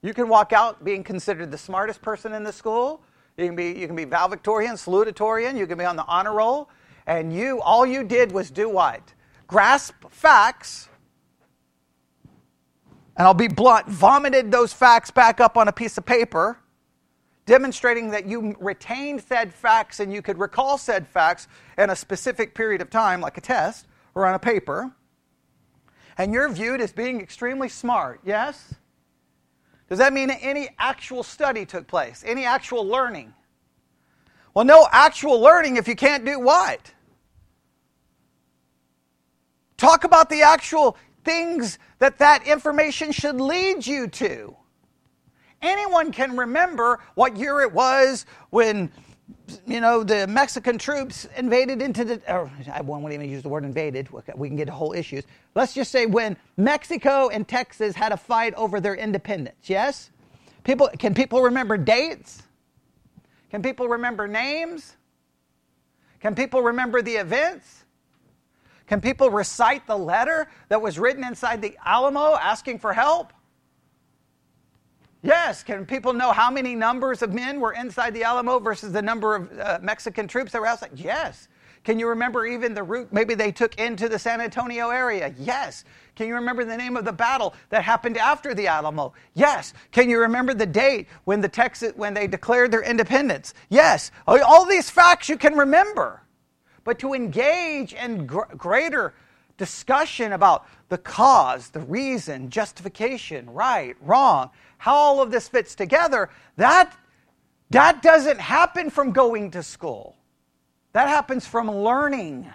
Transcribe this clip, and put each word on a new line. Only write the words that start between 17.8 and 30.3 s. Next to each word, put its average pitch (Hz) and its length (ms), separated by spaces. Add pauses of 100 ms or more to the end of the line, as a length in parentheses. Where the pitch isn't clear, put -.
that 208 160
you 214 340
retained 254 640
said 233 300
facts 220 480
and 196 120
you 208 100
could 190 160
recall 262 400
said 190 300
facts 170 400 (280)
in 202 140
a 185 60
specific 233 580
period 220 260
of - 100
time, 202 300
like 170 160
a 170 40
test 220 460 (280)
or 190 100
on 185 100
a 185 40
paper, 208 520 (1300)
and 190 160
you're 269 160
viewed 233 320
as 220 120
being 240 280
extremely 254 480
smart, 185 560
yes? 214 500 (1120)
Does 185 100
that 269 140
mean 269 180